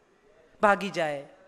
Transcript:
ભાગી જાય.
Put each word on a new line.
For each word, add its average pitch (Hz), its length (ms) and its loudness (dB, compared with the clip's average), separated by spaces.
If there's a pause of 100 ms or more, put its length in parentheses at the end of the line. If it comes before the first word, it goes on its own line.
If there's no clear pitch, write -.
(640)
ભાગી 202 280 2
જાય. 151 360 -4 (220)